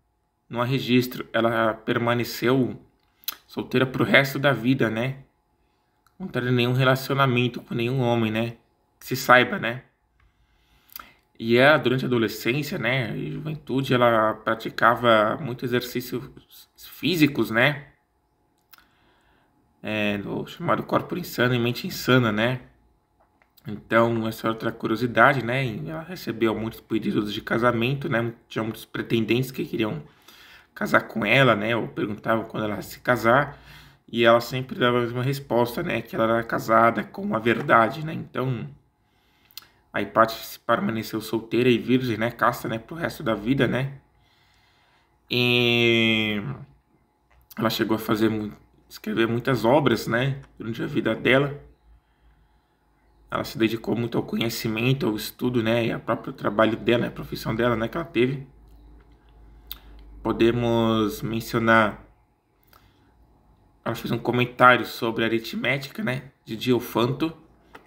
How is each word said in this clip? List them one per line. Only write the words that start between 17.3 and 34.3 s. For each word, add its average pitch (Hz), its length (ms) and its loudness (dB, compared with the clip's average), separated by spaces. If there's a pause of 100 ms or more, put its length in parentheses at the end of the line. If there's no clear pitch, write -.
né? 135 380 0 (1900)
É, 104 340 -2
do - 300 -8
chamado - 340 -4
corpo - 340 -4
insano 127 380 -2
e 123 60 0
mente 123 260 -2
insana, 127 460 2
né? 117 300 -2 (1080)
Então, 113 560 0
essa 110 220 -6
é - 20 2
outra 113 220 -4
curiosidade, 117 720 2
né? 127 180 -2
E 127 260 -6
ela 160 120 -10
recebeu 117 540 -4
muitos 110 240 -8
pedidos 104 520 -4
de 110 100 -8
casamento, 123 680 0
né? 117 260 -2 (140)
Tinha - 160 -6
muitos 110 220 -8
pretendentes 113 640 -2
que - 140 -8
queriam 107 360 -4 (720)
casar - 280 0
com - 220 -6
ela, 123 300 6
né? 107 220 0
Ou 104 120 -2
perguntavam 110 580 -4
quando - 180 -6
ela 104 140 -4
ia - 40 -10
se - 200 -16
casar. 120 580 2 (480)
E 117 160 0
ela 117 160 8